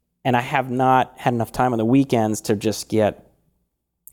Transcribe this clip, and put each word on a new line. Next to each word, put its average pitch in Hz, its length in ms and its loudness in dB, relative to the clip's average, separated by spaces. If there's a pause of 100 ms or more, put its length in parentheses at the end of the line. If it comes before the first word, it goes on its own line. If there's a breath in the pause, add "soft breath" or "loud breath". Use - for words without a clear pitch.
(240)
and 127 140 0
I 120 40 0
have 131 280 -4
not 131 480 2
had 127 160 -2
enough 113 180 -4
time 127 200 -2
on 113 80 -2
the 110 60 0
weekends 117 560 2
to 113 140 -2
just 107 320 -6
get 104 380 -2 (880)